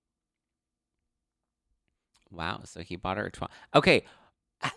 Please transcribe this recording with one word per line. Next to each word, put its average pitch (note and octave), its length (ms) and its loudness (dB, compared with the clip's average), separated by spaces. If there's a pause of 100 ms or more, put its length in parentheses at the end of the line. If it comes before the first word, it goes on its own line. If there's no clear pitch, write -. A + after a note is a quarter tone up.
(2250)
Wow. F2 340 -6
So - 180 -16
he F2 120 -10
bought F#2+ 220 -4
her G#2 100 -2
a F#2+ 60 -6
twelve. - 180 -8 (240)
Okay. D3 300 6 (600)
H-, - 120 -2